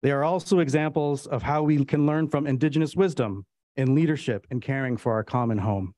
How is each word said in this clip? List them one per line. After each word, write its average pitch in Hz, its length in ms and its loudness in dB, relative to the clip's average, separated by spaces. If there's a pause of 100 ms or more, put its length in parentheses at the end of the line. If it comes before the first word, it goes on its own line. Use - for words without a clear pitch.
They 139 80 2
are 139 100 0
also 175 380 2
examples 147 640 0
of 127 160 -4
how 151 220 0
we 147 200 4
can 147 220 2
learn 156 220 2
from 151 180 0
Indigenous 147 480 0
wisdom 131 500 0 (300)
in 135 220 2
leadership 151 520 0
and 127 140 -6
caring 135 340 -4
for - 160 -2
our 110 120 0
common 117 340 0
home. 95 400 -2